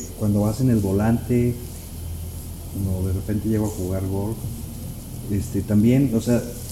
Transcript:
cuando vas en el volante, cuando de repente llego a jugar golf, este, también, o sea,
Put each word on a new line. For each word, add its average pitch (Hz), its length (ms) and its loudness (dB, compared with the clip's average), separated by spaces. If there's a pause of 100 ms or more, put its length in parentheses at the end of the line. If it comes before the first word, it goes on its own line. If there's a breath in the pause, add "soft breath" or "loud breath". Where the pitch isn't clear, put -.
(180)
cuando 104 220 2
vas 110 220 2
en 131 80 6
el 113 80 6
volante, 113 760 2 (1160)
cuando 95 360 0
de 95 40 0
repente 101 380 0
llego 107 160 2
a - 20 0
jugar 92 380 -2
golf, 101 300 -2 (920)
este, 98 300 -2
también, 117 540 6
o 113 80 2
sea, 113 200 2 (300)